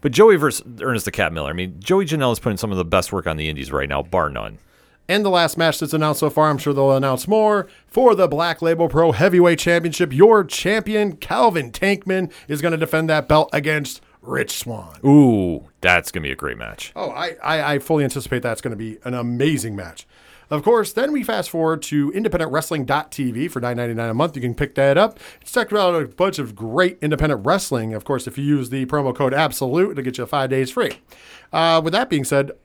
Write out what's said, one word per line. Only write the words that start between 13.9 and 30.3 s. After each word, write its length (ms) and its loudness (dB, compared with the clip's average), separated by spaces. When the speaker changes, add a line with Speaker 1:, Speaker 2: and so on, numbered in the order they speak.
Speaker 2:
Rich 380 -6
Swann. 440 -12
Speaker 1:
Ooh, 600 6
that's 320 2
gonna 100 -8
be 80 -6
a 60 -6
great 200 -8
match. 380 -14
Speaker 2:
Oh, 160 -8
I, 220 -8
I, 320 -2
I 60 0
fully 240 0
anticipate 380 -4
that's 180 -4
gonna 160 -8
be 260 -10
an 100 -8
amazing 640 -2
match. 320 -14
Of 140 -4
course, 300 2
then 180 -2
we 140 -4
fast 260 -4
forward 320 -2
to 300 -2
independent 400 -2
wrestling 320 -4
dot 260 -2
T 220 -4
V 160 -4
for 100 -8
nine 200 -4
ninety-nine 300 -4
a 60 -4
month. 220 -2
You 40 -8
can 140 -4
pick 220 -4
that 200 4
up. 220 2
Check 280 -4
out 280 2
a 60 -4
bunch 320 -2
of 160 -8
great 480 0
independent 420 0
wrestling. 480 0
Of 120 -8
course, 240 -4
if 100 -10
you 60 -4
use 260 0
the 160 -4
promo 280 -2
code 200 0
Absolute, 560 0
it'll 140 -8
get 120 -6
you 100 -6
five 220 -2